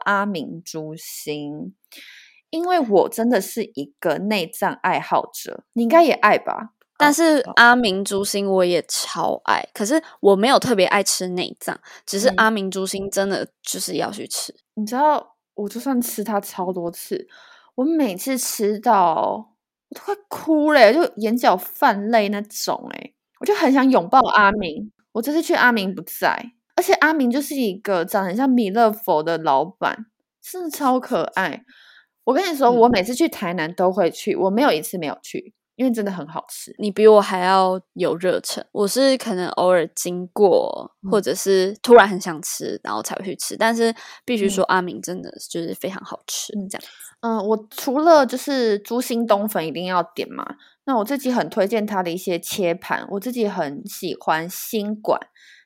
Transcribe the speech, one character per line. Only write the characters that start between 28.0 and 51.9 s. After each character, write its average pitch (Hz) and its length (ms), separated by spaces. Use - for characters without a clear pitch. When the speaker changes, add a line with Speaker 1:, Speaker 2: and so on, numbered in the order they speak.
Speaker 1:
长 202 160
得 190 80
很 190 80
像 277 100
弥 247 220
勒 220 220
佛 175 320
的 165 160
老 151 260
板， 185 400
真 359 260
的 320 40
超 262 300
可 175 240
爱。 180 280
我 240 100
跟 359 160
你 311 60
说， 269 140
Speaker 2:
嗯。 240 80
Speaker 1:
我 233 100
每 214 160
次 240 100
去 320 140
台 175 260
南 165 220
都 185 160
会 185 180
去， - 260
我 190 140
没 214 120
有 277 100
一 156 100
次 180 160
没 165 80
有 135 160
去， - 320
因 254 100
为 254 60
真 220 140
的 202 40
很 180 160
好 160 240
吃。 - 300
Speaker 2:
你 208 100
比 208 160
我 214 140
还 196 200
要 185 400
有 170 200
热 170 240
忱， - 320
我 202 160
是 262 300
可 220 180
能 180 140
偶 - 180
尔 175 220
经 180 380
过， 175 640
Speaker 1:
嗯。 190 80
Speaker 2:
或 214 80
者 180 160
是 190 480
突 240 120
然 208 120
很 185 140
想 160 200
吃， - 400
然 - 140
后 107 80
才 - 120
会 190 100
去 185 100
吃， - 220
但 226 180
是 226 180
必 247 140
须 202 120
说 196 140
Speaker 1:
嗯。 - 60
Speaker 2:
阿 185 120
明 180 200
真 185 200
的 - 80
就 170 120
是 175 140
非 - 140
常 190 120
好 - 240
吃， - 320
Speaker 1:
嗯。 190 120
Speaker 2:
这 - 80
样 - 40
子。 - 60
Speaker 1:
嗯， 226 260
我 214 240
除 277 300
了 311 260
就 247 120
是 240 420
猪 233 220
心 233 260
冬 208 200
粉 180 200
一 151 40
定 170 140
要 180 160
点 - 160
嘛， - 140
那 269 120
我 208 60
自 277 140
己 254 120
很 220 200
推 202 180
荐 214 180
它 202 160